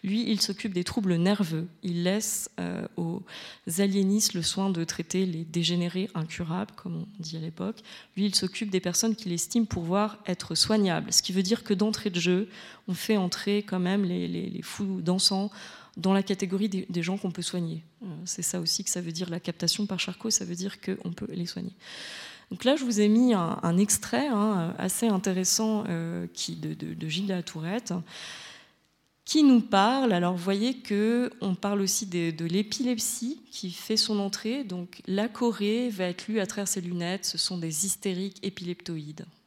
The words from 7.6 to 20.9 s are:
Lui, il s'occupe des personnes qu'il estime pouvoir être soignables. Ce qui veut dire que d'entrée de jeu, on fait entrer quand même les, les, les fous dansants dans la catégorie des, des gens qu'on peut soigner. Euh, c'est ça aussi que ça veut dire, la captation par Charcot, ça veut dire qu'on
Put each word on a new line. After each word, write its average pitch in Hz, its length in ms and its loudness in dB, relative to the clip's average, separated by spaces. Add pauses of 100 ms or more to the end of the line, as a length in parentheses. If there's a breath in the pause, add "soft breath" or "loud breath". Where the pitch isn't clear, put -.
Lui, 196 100 2
il 190 100 0
s'occupe 196 340 -2
des 190 80 2
personnes 185 380 2
qu'il 185 160 -6
estime 214 340 2
pouvoir 196 600 0
être - 280 -4
soignables. 180 580 4
Ce - 100 6
qui - 100 -4
veut 190 100 4
dire 196 220 0
que 208 100 2
d'entrée 208 360 0
de 175 100 -2
jeu, 180 280 2 (380 loud breath)
on 185 80 -2
fait 214 220 2
entrer 202 480 0
quand 185 160 -2
même 196 240 2
les, 180 240 0
les, 170 200 -2
les - 140 -6
fous 190 380 -4
dansants 190 500 2 (460 loud breath)
dans 185 160 2
la 196 100 6
catégorie 190 460 0
des, 185 200 -2
des 175 140 -2
gens 180 160 -2
qu'on 190 140 -4
peut 175 100 -8
soigner. 165 400 -4 (220)
Euh, - 20 -10 (200)
c'est - 160 -6
ça 180 180 -2
aussi 165 240 -2
que - 60 -2
ça 180 100 -2
veut 170 100 -6
dire, 175 180 -4
la 165 120 -4
captation 170 460 -4
par 190 120 -6
Charcot, 185 320 -6
ça - 140 0
veut 175 100 -6
dire 175 260 -8
qu'on - 300 -6